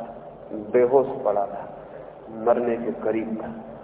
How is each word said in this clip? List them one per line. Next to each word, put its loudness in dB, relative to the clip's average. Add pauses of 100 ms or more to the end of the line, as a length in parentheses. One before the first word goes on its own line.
(520)
बेहोश 6 (180)
पड़ा 2
था, -10 (800)
मरने 4
के -4
करीब -2
था, -8 (340)